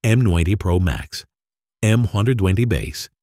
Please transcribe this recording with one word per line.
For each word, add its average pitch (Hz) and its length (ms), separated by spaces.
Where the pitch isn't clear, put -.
M 110 200
noventa 90 340
Pro 90 220
Max, - 480
M 110 260
ciento 110 360
veinte 95 220
Base 73 440